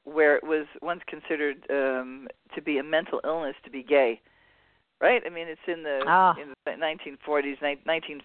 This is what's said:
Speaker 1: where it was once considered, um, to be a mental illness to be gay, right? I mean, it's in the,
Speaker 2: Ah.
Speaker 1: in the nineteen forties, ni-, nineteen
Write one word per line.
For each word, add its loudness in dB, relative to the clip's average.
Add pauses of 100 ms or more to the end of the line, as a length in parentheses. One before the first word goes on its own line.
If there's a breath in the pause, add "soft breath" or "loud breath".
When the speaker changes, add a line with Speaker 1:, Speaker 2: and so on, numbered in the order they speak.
Speaker 1:
where 6
it 0
was -2 (160)
once -6
considered, -4
um, -2 (260)
to -8
be -2
a -2
mental -2
illness -4
to -20
be -10
gay, 4 (800 soft breath)
right? 4
I -8
mean, -10
it's -12
in -4
the, -4
Speaker 2:
Ah. 6
Speaker 1:
in -14 (100)
the -6
nineteen -6
forties, 0
ni-, -4
nineteen -4